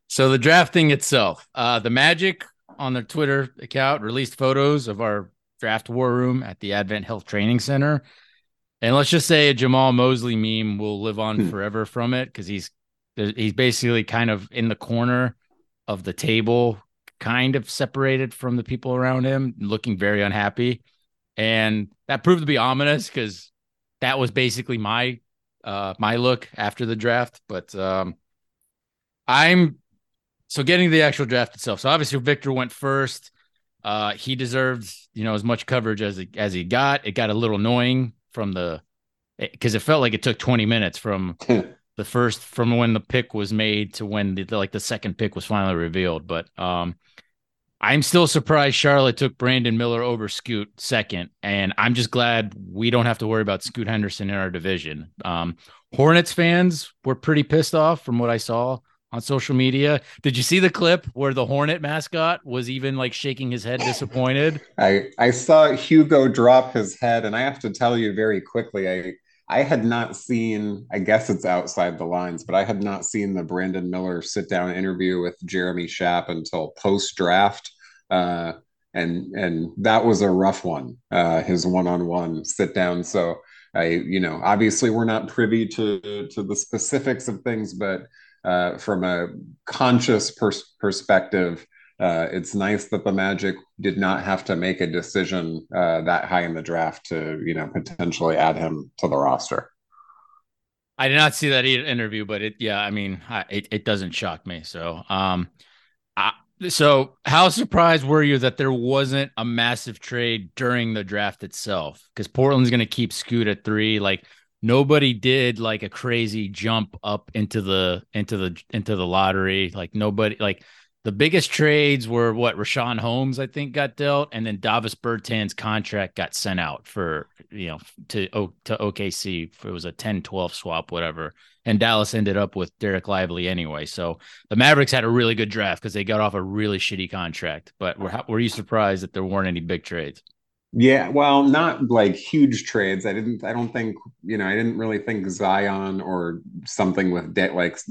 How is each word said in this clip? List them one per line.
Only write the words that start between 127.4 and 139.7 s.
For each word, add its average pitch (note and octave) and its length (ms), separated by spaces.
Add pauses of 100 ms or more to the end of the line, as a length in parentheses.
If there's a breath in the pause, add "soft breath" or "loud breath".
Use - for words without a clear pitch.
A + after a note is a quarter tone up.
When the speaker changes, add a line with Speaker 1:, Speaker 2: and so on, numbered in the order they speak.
Speaker 1:
you G2 180
know, D2+ 100 (300)
to G2 280
O-, G2 160 (120)
to A2 180
O G#2 80
K G2 180
C. F2 420 (140)
It G#2 60
was F2 140
a F2 80
ten G2+ 300
twelve F2+ 300
swap, E2 380
whatever. D#2+ 440 (300 soft breath)
And G#2+ 140
Dallas A2 360
ended G2+ 220
up G2+ 200
with F2+ 240
Dereck F#2+ 260
Lively F2+ 420
anyway. D#2 380
So E2+ 320 (320 loud breath)
the A2 60
Mavericks C#3 360
had B2+ 120
a A2+ 40
really A#2 280
good G#2+ 140
draft G#2+ 320
'cause G#2 100
they G2+ 120
got G#2+ 160
off G#2 140
a F#2+ 80
really G2+ 360
shitty F#2 320
contract. E2 680
But F#2 200
were, G2 300
were A2+ 120
you A#2+ 80
surprised G2+ 560
that F2+ 80
there F#2+ 120
weren't F#2+ 240
any F2 120
big E2+ 240